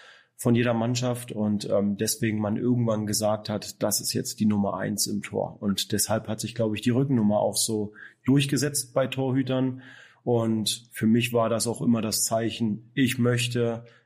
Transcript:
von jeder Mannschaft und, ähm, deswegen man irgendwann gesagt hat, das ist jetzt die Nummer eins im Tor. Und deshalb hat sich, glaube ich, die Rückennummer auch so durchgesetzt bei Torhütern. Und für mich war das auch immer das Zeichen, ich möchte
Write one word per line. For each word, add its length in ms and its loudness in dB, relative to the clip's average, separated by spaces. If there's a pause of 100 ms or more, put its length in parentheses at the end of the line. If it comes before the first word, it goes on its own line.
(380)
von 180 2
jeder 180 2
Mannschaft 600 -2
und, 360 -2
ähm, 280 2
deswegen 420 0
man 160 0
irgendwann 500 2
gesagt 440 0
hat, 340 -6
das 160 0
ist 140 -4
jetzt 260 -4
die 60 2
Nummer 320 2
eins 300 -2
im 160 -4
Tor. 380 -6
Und 300 -2
deshalb 380 -2
hat 100 -6
sich, 160 -8
glaube 200 0
ich, 60 -6
die 100 2
Rückennummer 480 2
auch 180 0
so 340 -2 (320)
durchgesetzt 720 0
bei 140 2
Torhütern. 720 0 (420)
Und 720 0
für 140 0
mich 260 4
war 160 2
das 180 0
auch 140 -4
immer 200 2
das 220 -2
Zeichen, 720 -2
ich 240 2
möchte 680 0 (220)